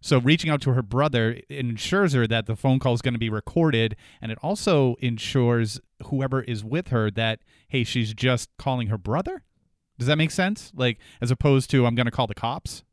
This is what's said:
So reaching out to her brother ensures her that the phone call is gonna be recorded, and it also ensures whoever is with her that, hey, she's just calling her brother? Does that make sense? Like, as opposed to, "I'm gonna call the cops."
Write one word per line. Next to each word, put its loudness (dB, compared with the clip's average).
So 2
reaching 2
out 0
to 0
her 0
brother 0
ensures -2
her 4
that -2
the -4
phone 2
call 2
is -4
gonna -2
be -2
recorded, 2
and -8
it -10
also 2
ensures 0
whoever -2
is -8
with -6
her 2
that, -2
hey, 0
she's -2
just 0
calling -2
her -2
brother? -4
Does -2
that 4
make 2
sense? -2
Like, 0
as 0
opposed 4
to, 4
"I'm 2
gonna 0
call -2
the -6
cops." -8